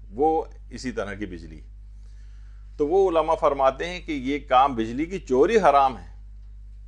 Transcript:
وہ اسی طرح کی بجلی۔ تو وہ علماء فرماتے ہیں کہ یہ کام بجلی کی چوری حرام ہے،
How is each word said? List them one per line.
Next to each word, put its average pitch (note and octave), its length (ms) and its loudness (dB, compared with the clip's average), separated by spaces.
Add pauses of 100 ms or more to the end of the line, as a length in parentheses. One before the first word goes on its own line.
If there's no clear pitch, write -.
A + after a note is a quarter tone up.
(120)
وہ D#3 340 0 (240)
اسی B2 220 -8
طرح G2+ 220 -6
کی G2+ 120 -8
بجلی۔ D#2+ 360 -14 (1160)
تو D3 100 0
وہ F#3+ 220 4
علماء D#3+ 260 2
فرماتے C#3+ 500 2
ہیں F3 160 -8
کہ - 100 -8
یہ C#3+ 280 -2 (100)
کام C3 260 6
بجلی A#2 300 -2
کی F3+ 140 -6
چوری D#3 380 4
حرام C#3 400 6
ہے، - 240 -16 (680)